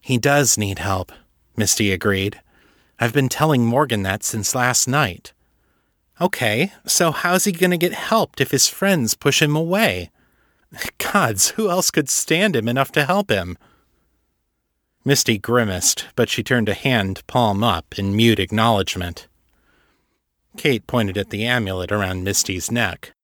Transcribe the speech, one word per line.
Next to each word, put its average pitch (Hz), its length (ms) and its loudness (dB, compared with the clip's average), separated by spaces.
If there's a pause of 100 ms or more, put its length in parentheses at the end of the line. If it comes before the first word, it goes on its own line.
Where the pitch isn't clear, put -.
"He 127 180 0
does 139 400 2
need 98 200 -2
help," 95 320 -4 (460)
Misty 104 340 0
agreed. 98 500 0 (600)
"I've 117 140 -2
been 135 140 2
telling 143 360 2
Morgan 117 380 2
that 95 200 -2
since - 320 -4
last 123 320 2
night." 123 460 -2 (880)
"Okay, 147 520 0 (140)
so 170 240 2
how's 180 340 0
he 208 80 0
gonna 180 240 2
get 151 180 0
helped - 460 -2
if 135 100 0
his - 180 2
friends 175 460 0
push - 260 0
him 151 160 2
away? 165 540 -2 (880)
Gods, 120 520 0
who 214 200 -2
else 175 200 0
could 151 180 0
stand 180 460 0
him 113 140 0
enough 131 240 0
to 151 140 0
help 196 240 -2
him?" 90 260 -2 (1500)
Misty 135 320 2
grimaced, 104 760 -2
but 117 140 2
she - 160 -4
turned 120 240 0
a 101 60 -2
hand 101 520 -2
palm 107 380 0
up 90 340 -4
in 98 160 -2
mute 110 240 4
acknowledgement. 98 880 -2 (1300)
Kate 127 300 0
pointed 104 320 0
at 98 120 -4
the 107 140 -4
amulet 104 460 -2
around 95 320 -2
Misty's 95 480 -2
neck. 107 420 -4 (120)